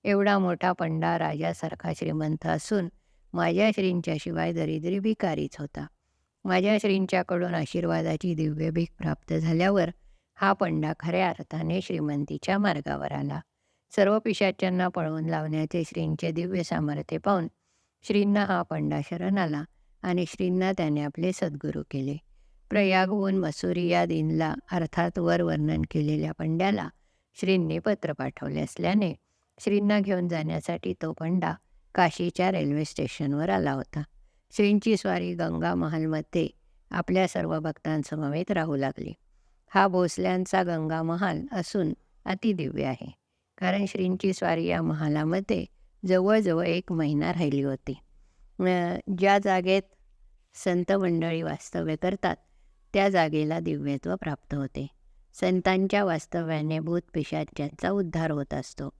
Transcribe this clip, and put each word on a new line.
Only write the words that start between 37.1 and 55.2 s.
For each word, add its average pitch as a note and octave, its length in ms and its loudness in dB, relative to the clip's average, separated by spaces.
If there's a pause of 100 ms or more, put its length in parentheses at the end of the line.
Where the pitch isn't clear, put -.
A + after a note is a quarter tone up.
सर्व E3 320 -2
भक्तांसमवेत D#3 920 -4
राहू D#3+ 240 0
लागली. - 380 -4 (560)
हा G3 180 4
भोसल्यांचा F#3 760 2
गंगा D#3+ 380 -2
महाल E3+ 400 0 (100)
असून F3+ 420 -2 (320)
अतिदिव्य F#3 580 -2
आहे, C3 280 -4 (460)
कारण F#3+ 280 0
श्रींची F#3+ 480 0
स्वारी E3+ 320 0
या E3+ 160 0
महालामध्ये D#3 840 0 (400)
जवळजवळ F#3 600 4
एक E3+ 260 0
महिना D#3 400 2
राहिली D3 300 2
होती. C3+ 320 -4 (680)
अ, F3+ 380 2 (200)
ज्या G3 260 6
जागेत F#3+ 380 4 (720)
संत F3+ 380 0
मंडळी E3 500 0
वास्तव्य D#3+ 540 -4
करतात F#3 400 -2 (580)
त्या G3 160 4
जागेला D#3 500 2
दिव्यत्व D3+ 560 -2
प्राप्त D3 400 -6
होते. C#3 320 -4 (460)